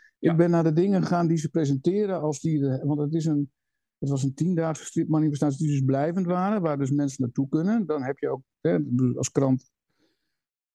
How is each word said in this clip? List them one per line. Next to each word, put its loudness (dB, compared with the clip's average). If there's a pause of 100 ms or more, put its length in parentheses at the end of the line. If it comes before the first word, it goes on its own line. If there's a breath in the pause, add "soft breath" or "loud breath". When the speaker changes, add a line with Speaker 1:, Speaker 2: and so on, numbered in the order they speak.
(180)
Speaker 1:
Ja. 2
Speaker 2:
Ik 2
ben 4
naar 4
de 4
dingen 2
gegaan 0
die 2
ze -4
presenteren 0
als -2
die, 0
de, 0
want 0
het -2
is 0
een, 0 (480)
het -4
was 0
een -2
tiendaagse -2
stripmanifestatie 0
die 0
dus 0
blijvend 0
waren, 0
waar -2
dus -2
mensen -2
naartoe -2
kunnen. 0
Dan -4
heb -4
je -4
ook, -4 (180)
hè, 0 (380)
als -4
krant 0 (1040)